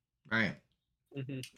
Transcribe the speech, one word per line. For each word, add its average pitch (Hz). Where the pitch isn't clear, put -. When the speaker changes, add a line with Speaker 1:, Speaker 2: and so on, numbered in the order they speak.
Speaker 1:
right? 110
Speaker 2:
Mm-hmm. 135